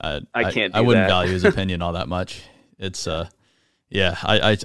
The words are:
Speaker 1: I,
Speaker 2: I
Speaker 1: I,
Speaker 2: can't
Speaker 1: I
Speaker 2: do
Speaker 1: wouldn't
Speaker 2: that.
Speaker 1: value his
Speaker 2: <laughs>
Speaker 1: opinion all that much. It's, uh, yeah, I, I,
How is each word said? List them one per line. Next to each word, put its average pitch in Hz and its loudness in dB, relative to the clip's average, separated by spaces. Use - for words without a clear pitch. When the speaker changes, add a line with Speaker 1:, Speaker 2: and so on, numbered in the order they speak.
Speaker 1:
I, 73 -6
Speaker 2:
I 120 0
Speaker 1:
I, - -2
Speaker 2:
can't 98 -2
Speaker 1:
I 110 2
Speaker 2:
do 117 4
Speaker 1:
wouldn't 110 6
Speaker 2:
that. 95 2
Speaker 1:
value 90 2
his 90 -2
Speaker 2:
<laughs> 202 6
Speaker 1:
opinion 95 -2
all 85 -2
that 69 -6
much. 90 -6
It's, 95 -8
uh, 82 -6
yeah, 92 0
I, 107 4
I, 101 2